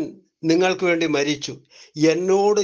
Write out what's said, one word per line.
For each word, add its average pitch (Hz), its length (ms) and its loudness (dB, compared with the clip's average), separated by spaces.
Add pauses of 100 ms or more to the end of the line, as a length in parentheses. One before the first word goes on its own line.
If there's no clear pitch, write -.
(440)
നിങ്ങൾക്ക് 185 400 0
വേണ്ടി 170 220 0
മരിച്ചു, 143 460 -2 (540)
എന്നോട് 190 580 2